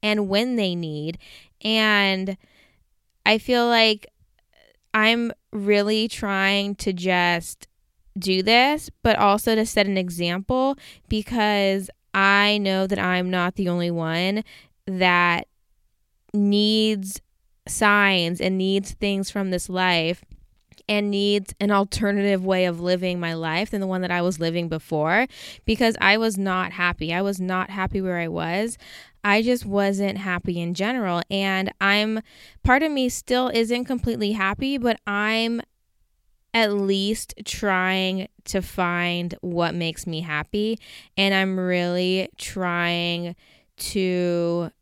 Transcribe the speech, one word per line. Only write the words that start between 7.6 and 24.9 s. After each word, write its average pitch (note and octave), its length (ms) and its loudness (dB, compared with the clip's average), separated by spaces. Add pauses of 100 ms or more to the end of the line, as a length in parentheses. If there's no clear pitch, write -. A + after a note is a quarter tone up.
do F#3 240 0
this, B3 480 2 (120)
but A3+ 140 4
also G#3 380 2
to A3 100 2
set G#3 220 0
an G3 100 0
example, F#3 800 -2 (320)
because G#3 800 0 (240)
I G3+ 460 4
know F#3+ 280 2
that G3 120 -2
I'm F3+ 320 0
not F3+ 240 0
the F#3 160 -2
only F3 200 0
one E3+ 540 -2 (420)
that F3 640 2 (840)
needs G#3 840 2 (460)
signs G3 760 2
and F#3+ 160 0
needs G3 340 -2
things G3 380 -4
from G3 200 -4
this F3+ 200 -6
life F3+ 520 0 (640)
and G#3 240 -2
needs G3+ 500 0
an G3+ 100 2
alternative G3+ 760 0
way F#3 220 2
of E3+ 120 -2
living F3+ 400 -2
my E3+ 140 -4
life E3 380 -4
than G#3 100 -4
the G3 60 -4
one F#3 160 -2
that F3+ 80 -4
I F3 100 0
was F3 180 0
living E3 300 -2
before, D#3+ 580 0 (380)